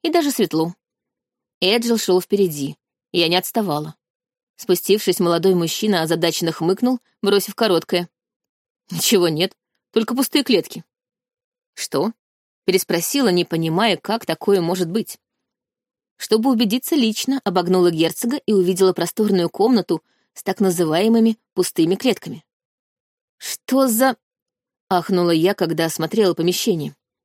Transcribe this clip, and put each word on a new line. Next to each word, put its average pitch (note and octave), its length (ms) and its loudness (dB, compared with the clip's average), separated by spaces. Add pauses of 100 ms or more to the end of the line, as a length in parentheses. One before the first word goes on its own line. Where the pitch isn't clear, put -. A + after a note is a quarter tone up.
И E4 80 -2
даже D#4 200 2
светло. E3 440 -2 (840)
Эджил A#3 360 2
шел F#3 240 2
впереди. D3+ 560 -2 (340)
Я E3+ 160 0
не E3+ 100 2
отставала. D#3+ 580 -4 (600)
Спустившись, F#3+ 640 0
молодой F3 360 2
мужчина F3 480 0
озадаченно E3 480 -2
хмыкнул, F#3+ 480 -2 (240)
бросив G3 320 0
короткое: F3 540 0 (840)
«Ничего F3 380 2
нет». D#3 260 -2 (420)
Только A#3 160 -2
пустые C#4 300 0
клетки. - 420 -2 (880)
«Что?» — F3 400 -4 (520)
переспросила, F#3 640 0
не F3 160 2
понимая, E3 520 0
как A3+ 300 -6
такое F#3+ 340 0
может E3+ 300 -2
быть. G#3 260 -6 (1000)
Чтобы A3+ 340 0
убедиться A#3 420 0
лично, B3+ 500 -2
обогнула F3+ 460 2
герцога E3 480 -2
и A3 160 -2
увидела F#3 400 2
просторную F3+ 560 0
комнату G3 540 0 (320)
с - 80 -20
так F#3+ 160 -6
называемыми G3 800 2 (160)
пустыми F3 400 0
клетками. F3+ 500 -4 (920)
«Что - 500 -2
за...» — A#3+ 300 0 (680)
ахнула F3 440 0
я, E3+ 240 2
когда E3 300 -2
осмотрела E3 500 0
помещение. E3 600 -2 (300)